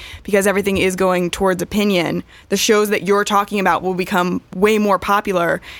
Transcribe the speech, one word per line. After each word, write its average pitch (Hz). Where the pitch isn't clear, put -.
because 196
everything 196
is 185
going 180
towards 185
opinion, 175
the -
shows 208
that 202
you're 202
talking 202
about 180
will 185
become 180
way 208
more 208
popular, 180